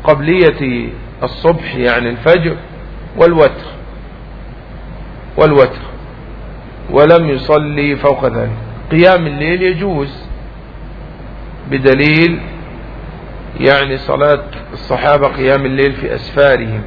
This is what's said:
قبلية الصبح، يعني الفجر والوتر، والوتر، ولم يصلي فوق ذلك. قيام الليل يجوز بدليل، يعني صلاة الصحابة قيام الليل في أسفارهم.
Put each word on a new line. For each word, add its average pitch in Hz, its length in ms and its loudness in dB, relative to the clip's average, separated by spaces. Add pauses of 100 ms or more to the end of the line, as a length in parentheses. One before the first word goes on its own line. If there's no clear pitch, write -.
قبلية 143 840 2 (340)
الصبح، - 520 0
يعني 120 340 0
الفجر 156 460 2 (640)
والوتر، 165 480 4 (1700)
والوتر، 143 440 4 (1080)
ولم 156 400 6
يصلي 147 680 0
فوق 131 300 0
ذلك. 113 260 -2 (400)
قيام 170 360 6
الليل 151 340 -2
يجوز 175 640 -2 (1500)
بدليل، 147 680 4 (1200)
يعني 135 380 2
صلاة 143 460 2 (300)
الصحابة 139 540 2
قيام 135 380 2
الليل 135 280 2
في 117 220 -6
أسفارهم. 117 720 2